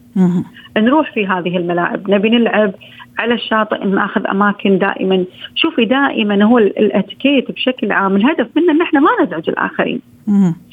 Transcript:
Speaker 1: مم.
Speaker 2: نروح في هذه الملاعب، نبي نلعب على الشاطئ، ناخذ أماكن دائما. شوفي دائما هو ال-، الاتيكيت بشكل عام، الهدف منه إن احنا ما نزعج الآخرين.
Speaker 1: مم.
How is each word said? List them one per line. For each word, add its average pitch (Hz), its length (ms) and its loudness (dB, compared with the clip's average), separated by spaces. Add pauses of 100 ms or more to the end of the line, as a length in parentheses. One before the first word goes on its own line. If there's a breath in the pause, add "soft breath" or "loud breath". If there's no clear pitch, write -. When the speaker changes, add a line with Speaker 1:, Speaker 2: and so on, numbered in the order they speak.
(160)
Speaker 1:
مم. 180 280 2 (340 loud breath)
Speaker 2:
نروح 269 360 2
في 208 140 -4
هذه 180 300 -4
الملاعب، 175 540 -2
نبي 202 180 2
نلعب 214 440 0 (460 loud breath)
على 233 140 -2
الشاطئ، 220 520 -4
ناخذ 196 420 -2
أماكن 196 500 0
دائما. 190 460 0 (320 loud breath)
شوفي 320 300 0
دائما 214 580 0
هو 226 140 4
ال-، 214 220 2
الاتيكيت 214 720 0
بشكل 254 400 -4
عام، 190 240 0
الهدف 254 400 2
منه 330 160 2
إن 311 100 2
احنا 311 180 0
ما 339 100 4 (140)
نزعج 165 260 -4
الآخرين. - 500 -4 (280)
Speaker 1:
مم. 196 280 2 (180)